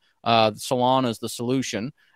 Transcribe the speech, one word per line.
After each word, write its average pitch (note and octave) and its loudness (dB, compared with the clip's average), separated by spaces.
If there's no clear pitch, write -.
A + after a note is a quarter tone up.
Uh, A2+ 4
Solana B2+ 0
is A2 -6
the A#2 -8
solution." B2 -4